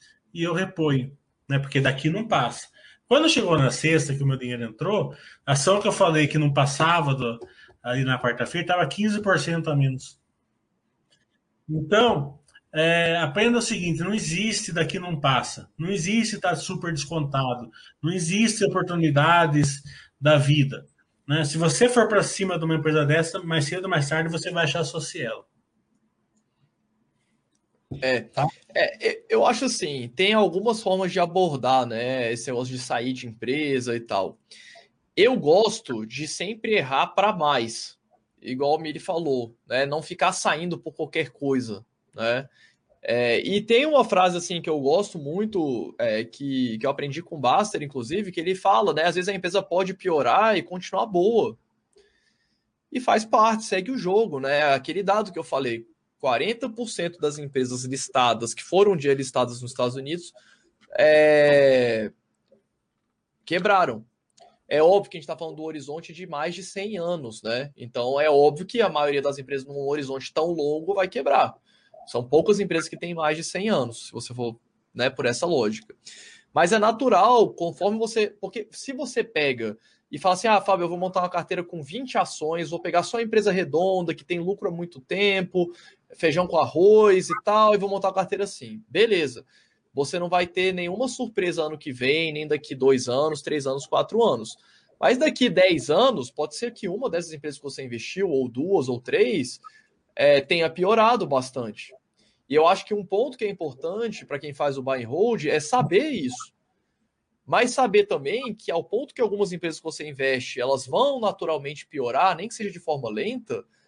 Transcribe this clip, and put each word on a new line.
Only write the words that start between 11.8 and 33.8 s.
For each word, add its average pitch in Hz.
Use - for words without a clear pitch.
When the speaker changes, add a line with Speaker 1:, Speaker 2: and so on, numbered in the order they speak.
Speaker 1:
é, 165
aprenda 202
o 226
seguinte: 175
não 185
existe 196
daqui 165
não 175
passa. 127
Não 170
existe 208
tá 180
super 175
descontado. 139
Não 156
existe 196
oportunidades 165
da 151
vida, 139
né? 147
Se 156
você 170
for 226
pra 202
cima 180
de 160
uma 160
empresa 156
dessa, 160
mais 165
cedo 185
ou 185
mais 151
tarde 165
você 170
vai 165
achar 170
a 160
sua 160
Cielo. 123
Speaker 2:
É, 131
Speaker 1:
Tá? 131
Speaker 2:
é, 220
é, -
eu 220
acho 240
assim: 143
tem 196
algumas 214
formas 185
de 185
abordar, 151
né, 120
esse 117
negócio 127
de 127
sair 127
de 127
empresa 123